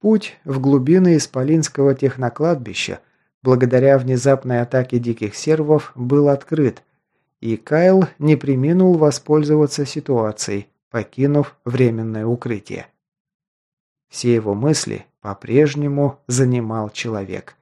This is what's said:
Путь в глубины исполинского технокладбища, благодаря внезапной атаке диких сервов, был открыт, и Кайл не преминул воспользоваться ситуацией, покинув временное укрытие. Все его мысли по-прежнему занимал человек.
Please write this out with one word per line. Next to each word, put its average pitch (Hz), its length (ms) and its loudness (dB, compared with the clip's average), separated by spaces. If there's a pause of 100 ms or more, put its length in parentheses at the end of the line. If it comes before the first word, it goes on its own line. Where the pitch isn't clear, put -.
Путь 214 420 0
в 135 160 -4
глубины 147 560 4
исполинского 143 760 0
технокладбища, 127 1040 -4 (420)
благодаря 127 580 4
внезапной 127 640 0
атаке 123 380 -2
диких 113 380 -6
сервов, 151 580 0
был 139 340 2
открыт, 143 540 -2 (580)
и 113 160 -4
Кайл 180 500 2 (120)
не 151 160 4
преминул 151 600 2
воспользоваться 151 920 0
ситуацией, 110 800 -4 (240)
покинув 139 760 -2
временное 113 600 -2
укрытие. 117 640 -6 (1200)
Все 120 260 -2
его 107 200 -2
мысли 113 520 -4 (140)
по-прежнему 143 1040 -2
занимал 120 640 -2
человек. 98 720 -10